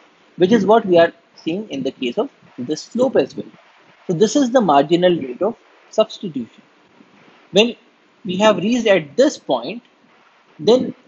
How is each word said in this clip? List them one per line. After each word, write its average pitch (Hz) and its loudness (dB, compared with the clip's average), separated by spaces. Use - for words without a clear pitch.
which 180 2
is - 2
what 220 2
we 175 2
are 165 4
seeing 196 -10
in 139 -8
the 131 -6
case 123 -8
of 233 -4
this 135 -8
slope 247 -2
as 139 -2
well. - -14
So 185 -2
this 202 0
is 254 0
the 262 2
marginal 170 2
rate 131 -6
of 214 -2
substitution. 156 -6
When 214 2
we 180 -6
have 214 4
reached 220 -2
at 170 0
this 294 2
point, 143 -6
then 247 0